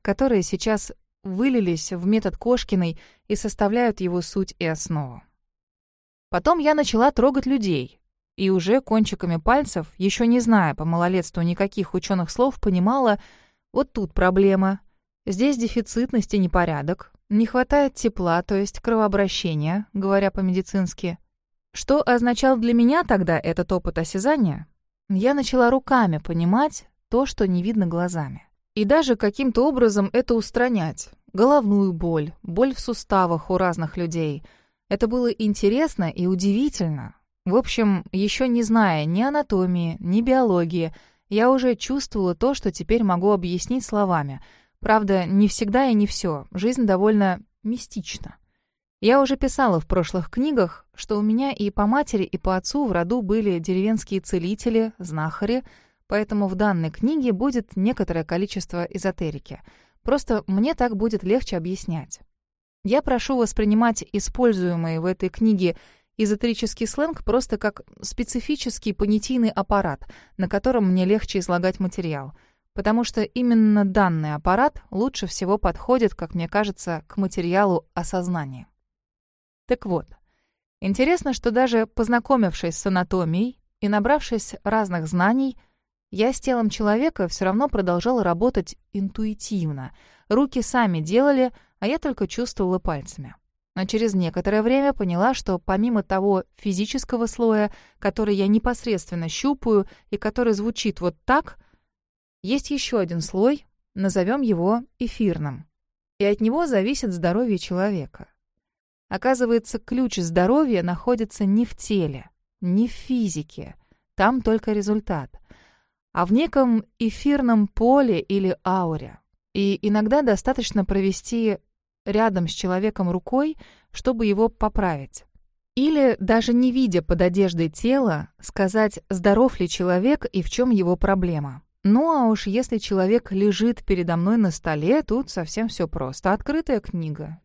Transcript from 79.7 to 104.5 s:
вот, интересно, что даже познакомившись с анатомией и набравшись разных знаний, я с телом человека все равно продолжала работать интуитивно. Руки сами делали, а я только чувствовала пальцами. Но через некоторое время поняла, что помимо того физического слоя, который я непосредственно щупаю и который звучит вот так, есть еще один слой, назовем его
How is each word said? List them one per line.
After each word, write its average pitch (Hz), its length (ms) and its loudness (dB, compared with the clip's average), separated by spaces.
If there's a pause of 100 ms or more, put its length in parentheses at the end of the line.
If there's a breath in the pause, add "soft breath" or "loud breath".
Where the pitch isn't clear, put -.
вот, 180 200 -4 (760)
интересно, 262 500 0
что 240 180 -4
даже 233 360 2
познакомившись 220 920 0
с - 120 -8
анатомией 185 680 0 (220)
и 208 80 -2
набравшись 220 680 0 (100)
разных 190 420 -2
знаний, 220 500 0 (520)
я 214 240 0
с - 80 -8
телом 240 280 0
человека 214 600 0
все - 160 -4
равно 220 240 0
продолжала 196 520 0
работать 190 540 0 (160)
интуитивно. 196 1040 -6 (320 soft breath)
Руки 254 340 2
сами 214 380 0
делали, 254 540 2 (260 soft breath)
а 196 80 -4
я 294 120 -2
только 240 280 -4
чувствовала 185 520 -2
пальцами. 143 560 -8 (380)
Но 185 120 -4
через 220 280 0
некоторое 185 480 0
время 269 300 2
поняла, 196 420 0
что 190 240 -4
помимо 208 460 0
того 190 400 0 (140)
физического 220 720 -4
слоя, 220 440 0 (260 soft breath)
который 208 380 -2
я 196 120 0
непосредственно 208 840 -2
щупаю 226 580 0 (220 soft breath)
и 202 80 -4
который 233 340 -2
звучит 214 480 -4
вот 175 240 -4
так, - 340 0 (840)
есть 254 280 -4
еще 262 260 -4
один 170 240 -2
слой, 226 440 0 (300)
назовем 196 460 0
его 214 400 0 (180)